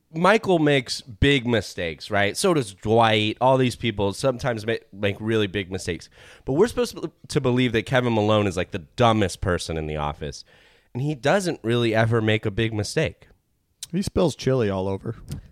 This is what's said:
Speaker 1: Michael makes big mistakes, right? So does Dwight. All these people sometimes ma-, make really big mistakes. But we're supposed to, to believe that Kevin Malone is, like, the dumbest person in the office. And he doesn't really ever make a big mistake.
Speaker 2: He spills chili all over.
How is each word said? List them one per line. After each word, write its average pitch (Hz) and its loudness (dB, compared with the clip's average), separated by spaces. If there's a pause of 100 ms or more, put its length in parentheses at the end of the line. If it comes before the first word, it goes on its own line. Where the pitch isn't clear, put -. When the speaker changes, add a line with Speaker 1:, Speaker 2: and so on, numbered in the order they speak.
(120)
Speaker 1:
Michael 185 2
makes 143 2
big 135 2
mistakes, 92 -4
right? 101 0
So 190 2
does 107 -2
Dwight. 110 2
All 131 4
these 127 0
people 101 -2
sometimes 120 -4
ma-, 113 -2 (180)
make 98 -4
really 107 0
big 92 -6
mistakes. 92 -8 (360)
But 131 -4
we're 190 6
supposed 240 -4
to, 165 -8 (180)
to 147 0
believe 127 2
that 110 0
Kevin 123 0
Malone 107 2
is, 87 -2
like, 87 -4
the 95 -8
dumbest 110 2
person 85 -2
in 78 -4
the 76 -6
office. 73 -8 (480)
And 123 -6
he 151 -2
doesn't 151 0
really 117 0
ever 113 2
make 110 0
a 110 -2
big 113 -2
mistake. - -4 (640)
Speaker 2:
He 185 -2
spills 180 0
chili 127 0
all 95 -4
over. 98 -6 (340)